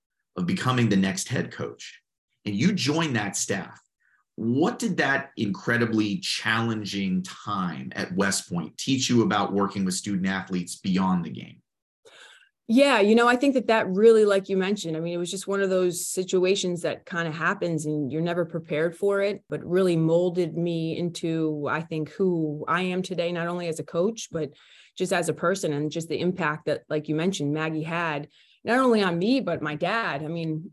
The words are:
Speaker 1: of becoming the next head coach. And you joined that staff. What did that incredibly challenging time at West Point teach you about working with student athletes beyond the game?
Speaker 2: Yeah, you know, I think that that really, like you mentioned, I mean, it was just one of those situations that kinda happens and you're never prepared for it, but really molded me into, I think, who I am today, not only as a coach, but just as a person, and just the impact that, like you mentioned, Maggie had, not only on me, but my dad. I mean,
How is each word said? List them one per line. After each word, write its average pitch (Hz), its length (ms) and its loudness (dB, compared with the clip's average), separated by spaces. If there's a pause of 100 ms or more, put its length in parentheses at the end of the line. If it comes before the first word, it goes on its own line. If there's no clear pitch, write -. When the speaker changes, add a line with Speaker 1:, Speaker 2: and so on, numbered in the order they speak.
(360)
Speaker 1:
of 92 100 -4
becoming 117 440 2
the 101 60 4
next 95 320 0
head 87 240 -4
coach. - 480 -12 (460)
And 104 100 -4
you 170 180 4
joined 147 420 0
that 101 200 -2
staff. - 440 -6 (560)
What 139 440 0
did 185 180 -2
that 139 400 0
incredibly 110 800 0
challenging 101 1040 -2
time 90 720 -6
at 90 200 -6
West 98 340 0
Point 85 300 -6
teach 131 280 0
you 120 140 4
about 101 320 2
working 98 320 0
with 92 80 -2
student 95 320 -4
athletes 92 520 -4
beyond 92 460 0
the 78 60 -8
game? - 320 -14 (1080)
Speaker 2:
Yeah, 262 320 6
you 208 140 6
know, 240 140 8
I 247 80 6
think 277 180 4
that 269 140 0
that 220 220 2
really, 214 360 8
like 196 240 2
you 190 80 2
mentioned, 185 400 0
I 160 40 -4
mean, 170 120 -4
it 175 40 -2
was 175 120 -4
just 185 180 -8
one 196 140 0
of 196 80 2
those 180 380 0
situations 185 760 0
that - 240 -4
kinda 165 240 -4
happens 165 560 -2
and 151 260 -2
you're 160 120 -2
never 175 200 0
prepared 165 540 -4
for 202 240 2
it, 202 280 -2
but 151 140 -6
really 180 340 2
molded 165 600 2
me 165 400 -2
into, 160 720 -2
I 151 120 -2
think, 156 280 -6
who 160 580 -2
I 175 140 0
am 185 220 -2
today, 175 280 -2
not 170 160 -4
only 175 200 -4
as 160 120 -4
a 143 40 -6
coach, 202 480 -2
but 156 180 -4 (480)
just 185 160 -2
as 175 160 0
a 147 40 2
person, 180 400 0
and 147 180 -2
just 165 180 -6
the 151 100 -4
impact 165 460 -2
that, 151 240 -2
like 151 180 -4
you 151 60 -2
mentioned, 156 400 -2
Maggie 156 300 -2
had, 160 460 -4 (360)
not 240 140 2
only 233 240 4
on 170 160 2
me, 240 220 2
but 170 200 -2
my 151 140 -4
dad. 175 480 -2
I 151 60 -6
mean, 160 420 -4